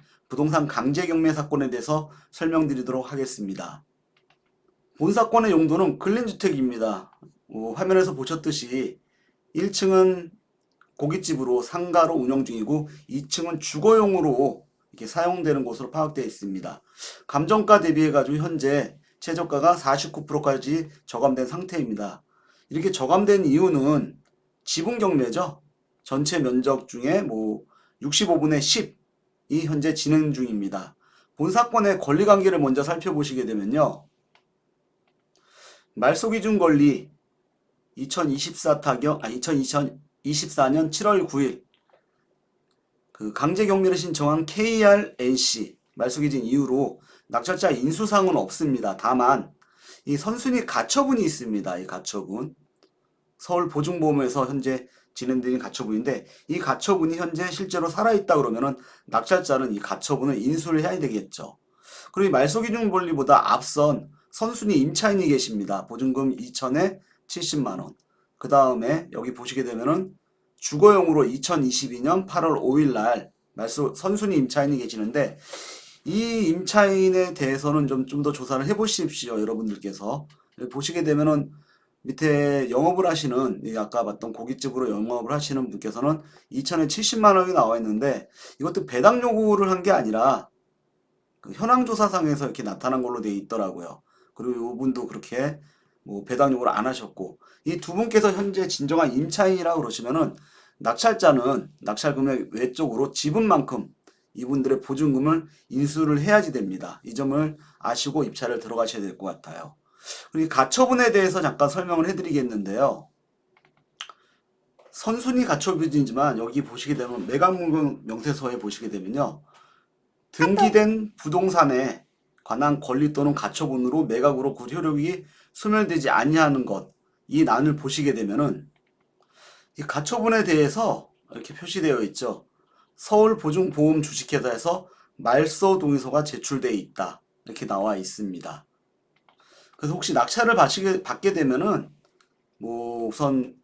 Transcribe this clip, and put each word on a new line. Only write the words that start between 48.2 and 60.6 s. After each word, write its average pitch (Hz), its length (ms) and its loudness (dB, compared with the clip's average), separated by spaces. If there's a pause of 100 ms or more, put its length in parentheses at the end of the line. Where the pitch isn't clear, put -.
없습니다. 110 600 -2
다만 127 520 2 (540)
이 143 140 -2
선순위 240 480 -2
가처분이 262 580 0
있습니다. 104 540 -4
이 92 80 -12
가처분. 98 680 -10 (840)
서울 175 320 -2
보증보험에서 147 760 0
현재 131 420 -4 (280)
진행되는 127 440 -2
가처분인데, 110 680 -4 (220)
이 170 100 -2
가처분이 165 580 -2
현재 170 340 -4
실제로 175 380 -4
살아있다 196 480 2
그러면은 127 400 0 (300)
낙찰자는 135 680 0
이 101 60 -6
가처분을 127 580 -4
인수를 156 460 0